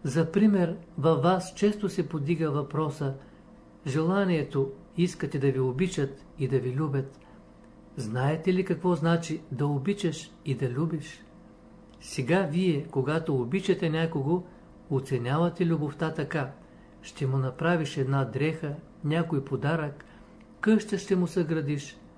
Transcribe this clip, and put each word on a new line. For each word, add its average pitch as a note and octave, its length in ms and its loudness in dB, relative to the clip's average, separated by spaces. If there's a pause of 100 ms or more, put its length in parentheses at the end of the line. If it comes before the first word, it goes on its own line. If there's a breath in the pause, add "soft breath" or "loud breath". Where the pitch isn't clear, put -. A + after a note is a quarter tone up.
За E3 280 0
пример, G3+ 440 4 (220)
във D3 240 4
вас F3+ 320 2
често G#3 340 2
се E3+ 200 -2
подига D#3 420 0
въпроса, C#3+ 640 -2 (720 loud breath)
желанието, D#3+ 840 2 (240)
искате E3+ 420 0
да C3+ 140 4
ви C3 80 0
обичат C3+ 640 -2 (140)
и C3+ 100 -2
да C3+ 100 2
ви B2 160 -2
любят. C#3 460 -2 (760 loud breath)
Знаете C#3 580 0
ли F#3 100 2
какво F3+ 300 2
значи E3 460 0 (120)
да C#3+ 140 0
обичаш D3 640 -2 (140)
и C3+ 100 -2
да B2 160 -2
любиш? D#3 540 -4 (760)
Сега D#3+ 520 0
вие, E3+ 380 0
когато C#3+ 500 0
обичате F3 500 0
някого, E3 540 0 (460 loud breath)
оценявате C#3+ 760 0
любовта D#3 480 -2
така. D3 380 -2 (500 loud breath)
Ще - 240 -6
му C3 120 2
направиш D3 580 0
една C#3 280 0
дреха, D3 500 -4 (300)
някой D#3+ 400 0
подарък, C#3+ 600 -2 (560 loud breath)
къща G#3+ 380 2
ще F#3+ 180 0
му F3+ 100 2
съградиш D#3 720 -2 (200)